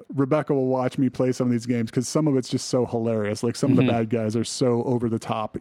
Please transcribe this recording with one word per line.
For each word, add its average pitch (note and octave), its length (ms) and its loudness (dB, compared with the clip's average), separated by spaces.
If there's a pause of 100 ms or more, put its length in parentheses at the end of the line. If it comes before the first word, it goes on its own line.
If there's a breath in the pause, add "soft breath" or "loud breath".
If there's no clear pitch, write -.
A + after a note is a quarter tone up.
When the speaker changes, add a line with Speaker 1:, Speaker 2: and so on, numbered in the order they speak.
(140)
Speaker 1:
Rebecca C#3+ 400 0
will C3 140 2
watch B2+ 300 0
me C3 100 2
play B2+ 240 0
some B2+ 160 0
of B2 40 4
these A#2 140 0
games A#2 240 -2
'cause B2 160 -2
some D#3 220 0
of C3+ 80 2
it's B2+ 120 -2
just - 200 -4
so B2 180 2
hilarious. A2+ 560 -2
Like, A#2+ 140 -2
some - 160 2
of C3 40 6
the C3 60 6
Speaker 2:
Mm-hmm. B2 80 4
Speaker 1:
bad A#2 200 0
guys A2+ 260 0
are A2+ 80 0
so A#2+ 400 0
over A#2+ 240 0
the A2+ 100 -2
top A2 420 -6